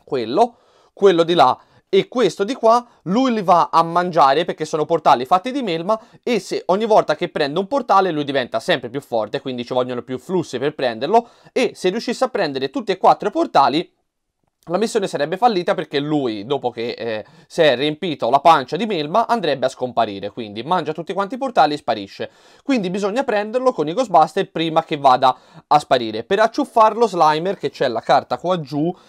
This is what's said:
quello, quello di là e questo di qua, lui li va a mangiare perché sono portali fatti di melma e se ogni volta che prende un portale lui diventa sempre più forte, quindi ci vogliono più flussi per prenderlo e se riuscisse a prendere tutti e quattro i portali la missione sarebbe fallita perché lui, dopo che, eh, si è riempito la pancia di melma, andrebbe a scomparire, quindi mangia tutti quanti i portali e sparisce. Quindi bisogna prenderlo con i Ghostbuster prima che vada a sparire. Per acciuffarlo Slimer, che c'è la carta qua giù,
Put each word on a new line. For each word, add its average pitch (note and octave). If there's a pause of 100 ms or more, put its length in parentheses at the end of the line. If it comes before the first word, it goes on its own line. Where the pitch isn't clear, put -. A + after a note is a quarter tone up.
quello, D3 (380)
quello F#3
di E3+
là B2+ (340)
e F#3+
questo A3
di A#3
qua, A#3+ (160)
lui A#3+
li A3
va E3+
a E3
mangiare E3
perché E3+
sono D3+
portali D3+
fatti F#3+
di C#4
melma G3 (220)
e A3+
se -
ogni G3+
volta F3
che F3
prende D3+
un F#3
portale G3
lui D3+
diventa C3
sempre C3+
più C3+
forte, A2+
quindi B2+
ci C3
vogliono B2+
più B2+
flussi F3
per C#3+
prenderlo C3+ (240)
e B3
se -
riuscisse -
a -
prendere C#3
tutti A3+
e F3+
quattro F3+
i -
portali E3+ (760)
la F3
missione A3
sarebbe D#3
fallita G3+
perché D#3+
lui, C3+
dopo B2+
che, A#2
eh, A2 (200)
si -
è D3
riempito D3
la C3+
pancia D3+
di G#3+
melma, F#3
andrebbe D3+
a -
scomparire, A2
quindi G#2+
mangia D#3
tutti E3+
quanti G3
i A#3+
portali G3+
e -
sparisce. A2 (320)
Quindi A3+
bisogna G3+
prenderlo A3
con D3+
i D#3
Ghostbuster F3+
prima D#3+
che D#3+
vada B2+ (300)
a D3
sparire. A#2
Per G3
acciuffarlo A3+
Slimer, E3+
che D3
c'è C3+
la A2+
carta B2+
qua F3+
giù, D3 (180)